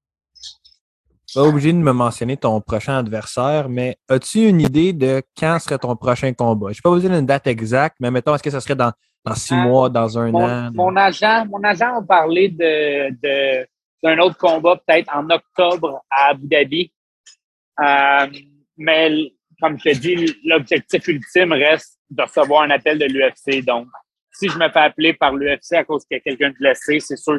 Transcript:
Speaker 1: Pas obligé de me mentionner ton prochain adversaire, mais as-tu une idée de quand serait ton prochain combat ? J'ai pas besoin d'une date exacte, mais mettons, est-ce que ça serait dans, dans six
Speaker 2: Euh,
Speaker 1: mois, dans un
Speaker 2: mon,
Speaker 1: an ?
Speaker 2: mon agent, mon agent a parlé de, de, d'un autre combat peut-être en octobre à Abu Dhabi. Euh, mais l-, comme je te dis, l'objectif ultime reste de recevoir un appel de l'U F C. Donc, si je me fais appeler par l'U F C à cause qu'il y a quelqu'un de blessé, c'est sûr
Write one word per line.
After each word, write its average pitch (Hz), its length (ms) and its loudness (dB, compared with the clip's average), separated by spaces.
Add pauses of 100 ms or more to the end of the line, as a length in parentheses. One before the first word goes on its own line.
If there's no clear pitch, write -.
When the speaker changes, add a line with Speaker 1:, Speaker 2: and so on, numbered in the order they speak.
(1300)
Speaker 1:
Pas 135 80 2
obligé 151 300 4
de 175 60 2
me 151 140 4
mentionner 120 440 -2
ton 110 260 0
prochain 131 340 -4
adversaire, 127 720 -4
mais 123 300 -6 (100)
as-tu 214 400 2
une 180 120 6
idée 151 340 2
de 135 280 0 (140)
quand 165 220 0
serait 143 200 -6
ton 123 180 -4
prochain 127 360 0
combat ? 110 400 -2
J'ai - 80 -14
pas 175 100 2
besoin 180 200 2
d'une 156 160 2
date 139 200 0
exacte, 123 540 0
mais 123 100 -2
mettons, 127 240 0
est-ce 143 80 -4
que 151 80 -4
ça 139 100 -6
serait 135 160 -4
dans, 120 160 0 (320)
dans 113 100 -6
six - 180 -8
Speaker 2:
Euh, 127 40 2
Speaker 1:
mois, 127 340 2
dans 117 280 -2
un 117 120 -2
Speaker 2:
mon, 117 180 0
Speaker 1:
an ? 120 240 -6
Speaker 2:
mon 185 240 -2
agent, 214 500 2
mon 202 160 -10
agent 208 360 -2
a 214 40 -4
parlé 175 460 2
de, 151 640 -2 (100)
de, 139 480 -2 (340)
d'un 160 180 2
autre 175 180 2
combat 170 480 2
peut-être 160 280 2
en 147 140 -4
octobre 165 720 -2 (100)
à 139 180 2
Abu 139 180 -2
Dhabi. 147 460 -2 (880)
Euh, 139 460 2 (520)
mais 160 280 2
l-, 156 240 -2 (300)
comme 156 180 -2
je 156 120 0
te 143 80 0
dis, 165 460 -2
l'objectif 165 640 -2
ultime 175 460 0
reste 151 460 0 (100)
de 139 140 -6
recevoir 147 400 2
un 147 80 0
appel 151 280 0
de 151 60 -2
l'U 135 260 -2
F - 40 -6
C. 135 260 -4
Donc, 123 280 -4 (440)
si 196 160 -6
je 160 80 -6
me 165 140 0
fais - 80 0
appeler 156 340 2
par 143 220 0
l'U 143 200 -2
F 135 60 -6
C - 160 -4
à 151 80 2
cause 147 220 -6
qu'il 139 100 -8
y 127 40 -10
a - 20 -14
quelqu'un 139 260 -2
de 135 60 -8
blessé, 139 460 0
c'est 139 160 -10
sûr 151 220 -4